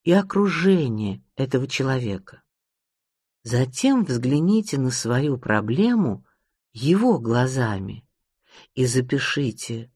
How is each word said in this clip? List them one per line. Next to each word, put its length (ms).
и 100
окружение 1080
этого 320
человека. 720
Затем 600
взгляните 720
на 140
свою 460
проблему 880
его 480
глазами 880
и 120
запишите 1120